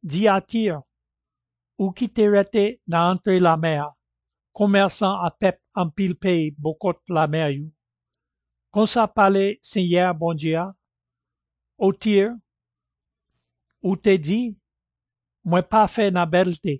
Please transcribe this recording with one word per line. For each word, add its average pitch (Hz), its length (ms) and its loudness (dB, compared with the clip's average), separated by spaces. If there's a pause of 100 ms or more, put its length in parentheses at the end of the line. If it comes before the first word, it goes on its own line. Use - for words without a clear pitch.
Di 180 240 -2
a 196 120 4
Tir, 190 420 -4 (960)
ou 190 180 -4
ki 240 160 -4
te 214 160 2
rete 202 360 2 (180)
nan 170 320 0
antre 185 260 0
lamè 160 400 2
a, 147 60 -6 (680)
kòmèsan 196 680 0
a 180 80 -2
pèp 190 240 -2 (160)
anpil 180 480 -4
pey 170 320 0
bokòt 156 560 -6
lamè 156 380 -2
yo. 147 240 -6 (1040)
Konsa 220 340 2
pale 196 380 2 (160)
Seyè 180 500 0
Bondye 160 480 -4
a, 180 60 -6 (1120)
o 196 120 2
Tir, 208 420 0 (1500)
ou 185 120 0
te 196 240 2
di, 175 200 -4 (1040)
mwen 180 200 0
pa 220 240 2
fè 208 240 0
nan 175 160 -2
bèlte. 175 520 0